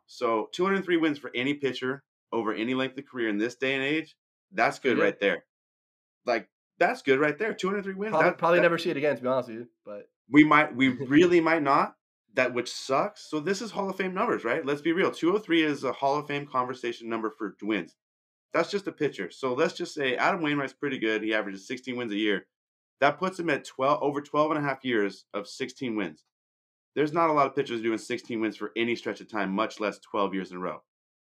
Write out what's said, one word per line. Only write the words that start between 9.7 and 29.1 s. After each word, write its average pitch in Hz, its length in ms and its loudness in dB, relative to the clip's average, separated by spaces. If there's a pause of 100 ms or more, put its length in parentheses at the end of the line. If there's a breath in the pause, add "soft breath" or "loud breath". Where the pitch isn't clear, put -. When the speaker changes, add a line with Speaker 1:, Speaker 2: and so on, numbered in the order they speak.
Speaker 2:
But 104 240 -14 (200)
Speaker 1:
We 143 160 8
might, 151 300 4
we 131 140 4
Speaker 2:
<laughs> 127 180 -2
Speaker 1:
really 170 340 6
might 160 220 2
not. 151 320 2 (400)
That, 123 180 2
which 120 180 -4
sucks. - 600 -4
So 151 100 -2
this 190 220 -2
is 220 80 -10
Hall 190 180 -4
of 180 80 -6
Fame 190 160 -4
numbers, 190 320 -2
right? 131 220 0
Let's 143 160 -2
be 165 100 0
real. 165 180 2
Two 170 240 0
oh 214 40 2
three 165 240 2
is 139 220 0
a 123 80 0
Hall 139 260 0
of 147 80 -6
Fame 143 200 -4
conversation 123 640 -4
number 110 220 -2
for 101 320 -8
wins. 101 340 -4 (560)
That's 165 180 0
just 196 160 -4
a 165 60 -8
pitcher. 101 380 -4
So 127 240 -4
let's 165 180 0
just 170 220 -10
say 135 220 0
Adam 170 260 2
Wainwright's 147 320 -2
pretty 131 240 -4
good. 110 240 0
He 110 100 -2
averages 98 340 -4
sixteen 127 300 -8
wins 120 160 -6
a 101 40 -2
year. 104 300 0 (540)
That 147 180 4
puts 185 220 -4
him 170 80 -2
at 139 160 0
twelve, 139 380 0
over 143 180 0
twelve 151 300 0
and 156 120 0
a 143 60 -2
half 135 160 -4
years 104 480 0
of 101 160 -6
sixteen 127 480 -6
wins. 85 280 -6 (720)
There's 151 200 0
not 165 160 2
a - 20 2
lot 143 140 4
of 135 100 -4
pitchers 117 240 -2
doing 113 160 0
sixteen 113 460 -6
wins 107 160 -2
for 104 180 -8
any 117 200 0
stretch 104 260 -8